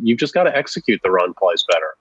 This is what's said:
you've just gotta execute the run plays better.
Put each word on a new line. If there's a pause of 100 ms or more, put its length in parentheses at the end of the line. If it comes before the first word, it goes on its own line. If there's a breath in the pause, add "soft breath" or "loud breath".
you've
just
gotta
execute
the
run
plays
better.